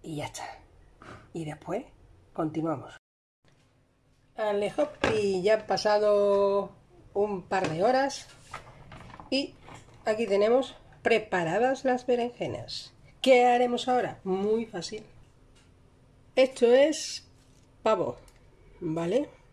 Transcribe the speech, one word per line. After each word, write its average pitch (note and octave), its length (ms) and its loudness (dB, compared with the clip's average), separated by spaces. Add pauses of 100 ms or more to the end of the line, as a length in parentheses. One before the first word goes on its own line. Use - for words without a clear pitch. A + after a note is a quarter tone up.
Y D#3 60 -10
ya D3 100 -8
está. - 320 -14 (760)
Y E3 120 -8
después D#3+ 400 -8 (480)
continuamos. D#3 640 -6 (1400)
Alejo, G#3 540 -2 (260)
y G3 280 0
ya G#3+ 100 4
han G#3+ 140 -2
pasado G3+ 1040 2 (420)
un G3+ 300 -2
par F#3 260 -2
de D#3+ 140 -2
horas C4 440 0 (1000)
y C#4 240 -2 (520)
aquí A3 200 -2
tenemos G#3+ 500 2 (280)
preparadas A3 840 0
las B3 220 0
berenjenas. A#3 840 -4 (300)
¿Qué B3 240 6
haremos A#3+ 420 2
ahora? B3 360 -2
Muy G3+ 420 -2
fácil. G3+ 380 -10 (1300)
Esto B3+ 380 4
es D4 540 2 (560)
pavo, F3+ 340 0 (640)
¿vale? E3+ 500 -2 (240)